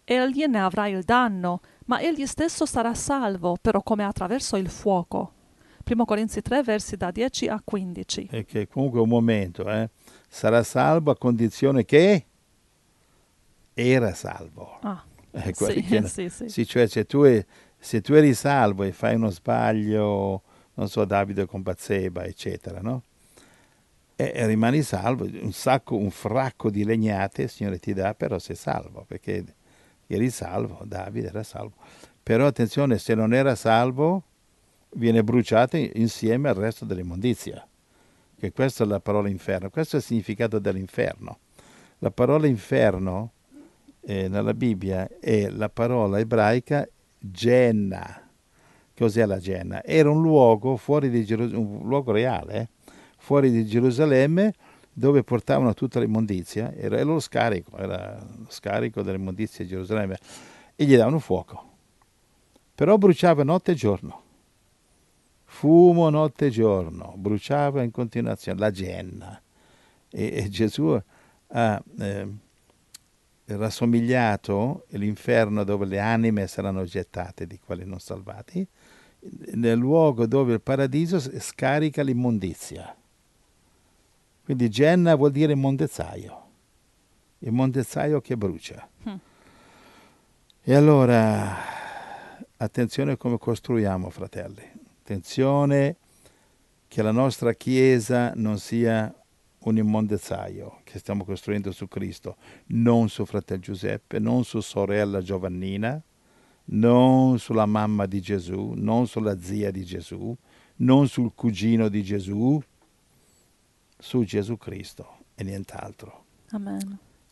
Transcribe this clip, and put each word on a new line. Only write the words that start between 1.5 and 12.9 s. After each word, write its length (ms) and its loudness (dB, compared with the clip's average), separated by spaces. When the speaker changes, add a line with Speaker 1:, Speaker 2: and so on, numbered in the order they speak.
Speaker 1:
ma 140 -2
egli 260 -2
stesso 400 -2
sarà 260 -2
salvo, 640 -2
però 240 0
come 220 -2
attraverso 520 -4
il 120 -2
fuoco. 640 -2
Primo 220 0
Corinzi 380 -2
tre, 200 0
versi 360 -4
da 120 -4
dieci 380 -4
a 160 -6
quindici. 640 -8
Speaker 2:
E 140 -6
che 240 -4
comunque 320 0
un 80 4
momento, 640 2
eh. 180 -2
Sarà 340 2
salvo 500 2
a 40 -4
condizione 720 2
che 400 6